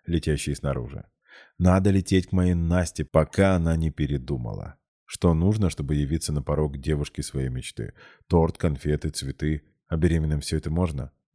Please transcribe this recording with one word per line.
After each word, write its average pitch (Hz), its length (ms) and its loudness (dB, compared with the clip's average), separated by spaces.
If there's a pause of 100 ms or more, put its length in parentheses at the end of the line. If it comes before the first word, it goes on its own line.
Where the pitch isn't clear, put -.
летящие 76 500 -2
снаружи. 64 500 -6 (520)
Надо 95 340 4
лететь 95 360 2
к - 40 -8
моей 90 240 4
Насте, 85 500 0
пока 92 500 2
она 82 220 2
не 80 140 0
передумала. 64 840 -6 (280)
Что - 280 2
нужно, 95 360 2
чтобы 73 260 -4
явиться 73 380 -2
на 73 80 -2
порог 73 360 -2
девушки 73 440 -4
своей 65 280 -4
мечты? 62 440 -10 (340)
Торт, 82 300 2
конфеты, 76 520 -2
цветы. 73 540 -4 (240)
А 82 100 -2
беременным 78 420 2
все 80 180 -4
это 73 120 -4
можно? 78 420 -2 (240)